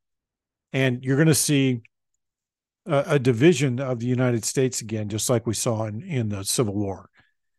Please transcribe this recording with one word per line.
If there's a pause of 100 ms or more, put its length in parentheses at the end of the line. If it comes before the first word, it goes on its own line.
(720)
And
you're
gonna
see (1040)
a,
a
division
of
the
United
States
again,
just
like
we
saw
in,
in
the
Civil
War. (500)